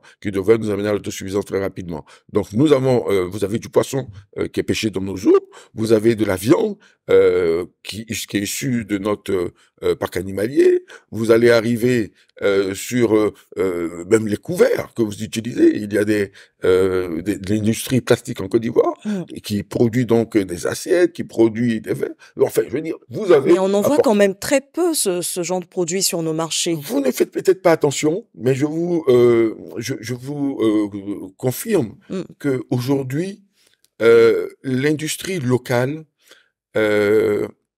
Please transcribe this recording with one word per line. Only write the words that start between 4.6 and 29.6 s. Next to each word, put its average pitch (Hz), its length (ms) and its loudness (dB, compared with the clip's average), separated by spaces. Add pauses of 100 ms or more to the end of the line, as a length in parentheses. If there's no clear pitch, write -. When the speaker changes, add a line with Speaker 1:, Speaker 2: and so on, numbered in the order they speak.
Speaker 1:
est 87 40 -2
pêché 107 260 -2
dans 95 100 -6
nos 95 160 -8
eaux. 349 320 2 (260)
Vous 110 180 0
avez 110 240 4
de 104 100 0
la 95 100 0
viande, 160 400 0 (320)
euh, 90 560 4 (180)
qui, 110 220 -12
qui 110 320 -6
est 101 40 0
issue 107 440 -4
de 101 140 -2
notre, 101 340 -4 (500)
euh, 90 140 2
parc - 200 -6
animalier. 113 680 0 (260)
Vous 110 200 0
allez 117 200 6
arriver, 117 640 2 (300)
euh, 98 320 2
sur, 113 420 0
euh, 107 160 2 (260)
euh, 85 460 -2
même 110 240 2
les 104 80 -2
couverts 202 580 0
que 113 80 0
vous 104 200 -4
utilisez. 113 540 0
Il 104 160 -6
y 104 60 2
a 101 60 2
des, 104 260 0 (340)
euh, 92 580 2
des, 95 160 -4
de 98 160 -4
l'industrie 110 460 0
plastique - 420 0
en 95 60 -6
Côte - 140 -10
d'Ivoire 113 200 0 (220)
Speaker 2:
Mm. 202 180 -4 (120)
Speaker 1:
et 71 60 -14
qui 104 220 -6
produit 123 440 -2
donc 113 300 0
des 92 300 -2
assiettes, 175 460 0
qui - 120 -10
produit 113 560 0
des 107 140 -6
verres. - 200 -8 (260)
Enfin, 127 260 0
je 78 60 -14
veux 139 80 -2
dire, 160 140 -6 (140)
vous 175 240 0
avez 143 220 4
Speaker 2:
Mais 180 40 4
on 190 60 0
en 190 40 0
voit 202 260 2
Speaker 1:
apporté - 80 2
Speaker 2:
quand 233 120 4
même 202 220 2
très - 240 0
peu, 330 340 -2
ce, 180 280 -2
ce 180 200 -6
genre 180 180 -4
de 170 60 -10
produits 180 360 -4
sur 170 200 -2
nos 160 100 -2
marchés. 160 480 -4
Speaker 1:
Vous 220 200 -4
ne 269 100 -2
faites - 220 -2
peut-être 180 300 -2
pas 170 100 4
attention, 156 640 0
mais 127 200 0
je 131 100 -2
vous, 165 440 -2
euh, 120 460 6 (240)